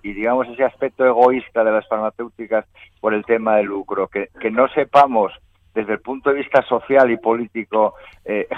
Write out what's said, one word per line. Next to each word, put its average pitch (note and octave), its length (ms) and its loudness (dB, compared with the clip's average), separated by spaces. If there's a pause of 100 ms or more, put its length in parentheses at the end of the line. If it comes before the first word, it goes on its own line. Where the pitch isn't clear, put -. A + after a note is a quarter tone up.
y, G2+ 120 -10
digamos, A#2+ 340 -2
ese B2 160 -2
aspecto C3 400 -4
egoísta B2 600 2
de A2 80 2
las G#2+ 140 -2
farmacéuticas A2 800 -6 (360)
por A2 120 -2
el G#2+ 140 -4
tema A2 300 0
de G#2 80 2
lucro, G2 440 -6
que, G2+ 220 -8 (100)
que A2 100 -4
no B2 180 0
sepamos C#3 640 2 (420)
desde G#2+ 180 -4
el G#2 80 -4
punto C3+ 300 -4
de C#3 100 0
vista C3+ 220 2
social C3 500 2
y A#2 40 -2
político, A2+ 800 -2 (300)
eh, G2+ 320 -4